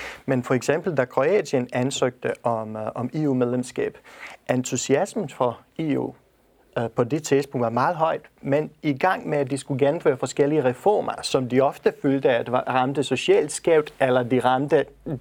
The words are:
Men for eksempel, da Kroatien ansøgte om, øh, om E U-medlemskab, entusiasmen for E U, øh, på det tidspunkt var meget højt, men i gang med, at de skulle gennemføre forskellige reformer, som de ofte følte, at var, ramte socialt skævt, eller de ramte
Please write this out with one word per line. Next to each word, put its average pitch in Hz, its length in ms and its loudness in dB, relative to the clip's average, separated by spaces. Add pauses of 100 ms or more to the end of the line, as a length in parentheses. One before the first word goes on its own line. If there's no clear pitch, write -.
(260)
Men 127 180 0
for - 100 0
eksempel, 147 440 0
da 127 80 2
Kroatien 143 680 0
ansøgte 127 600 -2 (100)
om, 110 320 -4
øh, 110 60 -8 (140)
om 123 180 -6
E 156 160 0
U-medlemskab, 123 680 -2 (520)
entusiasmen 135 800 0
for 120 300 -2 (200)
E 151 200 -2
U, 127 140 -6 (640)
øh, 120 120 -2
på 123 140 0
det 139 200 -2
tidspunkt 139 400 0
var 113 60 0
meget 131 260 0
højt, 156 260 -2 (200)
men 147 280 0 (140)
i 151 100 0
gang 185 360 0
med, 151 80 0
at 139 140 -2
de 139 60 -2
skulle 139 280 -2
gennemføre 147 320 2
forskellige 143 460 0
reformer, 127 580 2
som 131 280 0
de 127 120 2
ofte 147 400 0
følte, 139 280 2
at 120 220 0
var, 131 160 0
ramte 131 360 0
socialt 147 480 2
skævt, 156 480 2
eller 127 240 2
de 123 160 2
ramte 131 460 2 (360)